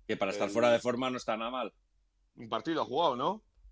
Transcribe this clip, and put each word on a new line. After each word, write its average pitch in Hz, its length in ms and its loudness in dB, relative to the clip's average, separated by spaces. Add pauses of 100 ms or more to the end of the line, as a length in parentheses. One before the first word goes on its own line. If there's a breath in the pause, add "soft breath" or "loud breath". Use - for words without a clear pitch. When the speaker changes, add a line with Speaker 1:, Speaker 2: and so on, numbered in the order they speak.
Speaker 1:
Que 107 100 -2
para 98 140 0
estar 104 160 -2
Speaker 2:
El 98 60 -6
Speaker 1:
fuera 120 180 6
de 117 80 6
forma 123 300 0
no 127 80 -4
está 110 200 -2
nada 113 140 -6
mal. 123 220 -6 (640)
Speaker 2:
Un 117 140 -14
partido 127 320 -2
ha 110 40 0
jugado, 147 300 2
¿no? 170 280 -2 (280)